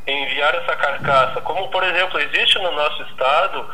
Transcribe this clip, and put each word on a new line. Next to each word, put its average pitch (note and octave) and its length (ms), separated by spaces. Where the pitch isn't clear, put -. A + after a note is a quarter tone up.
enviar C#3 480
essa E3+ 220
carcaça, C3+ 680
como, F3+ 260
por F#3 160
exemplo, F3+ 340
existe E3+ 400
no F3+ 140
nosso D3 320
estado D3+ 680